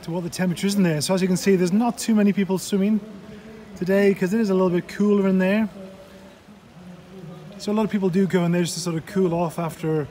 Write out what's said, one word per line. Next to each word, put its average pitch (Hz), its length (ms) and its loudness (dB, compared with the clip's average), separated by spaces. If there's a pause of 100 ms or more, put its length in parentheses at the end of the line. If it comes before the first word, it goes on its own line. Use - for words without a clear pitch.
to - 80 -10
what 170 120 -4
the 170 60 -6
temperature 180 380 -2
is 202 80 0
in 202 80 4
there. 156 180 2
So 185 140 0
as 180 60 2
you 190 60 2
can 180 80 2
see, 196 200 4
there's 180 180 2
not 233 240 2
too - 160 0
many 208 180 4
people 190 280 0
swimming 202 420 0 (720)
today 196 380 2
'cause 190 220 -2
it 226 40 2
is 208 120 0
a - 20 2
little 185 160 4
bit 175 180 -2
cooler 202 400 2
in 190 120 2
there. 202 280 2 (1900)
So - 140 -6
a - 20 -2
lot 220 100 0
of 208 80 -2
people 196 160 0
do 190 200 2
go 175 180 2
in 170 60 2
there 175 100 2
just 170 140 -2
to 165 40 -8
sort 165 160 -4
of 160 120 -6
cool 190 260 0
off 170 240 -4
after 156 540 -4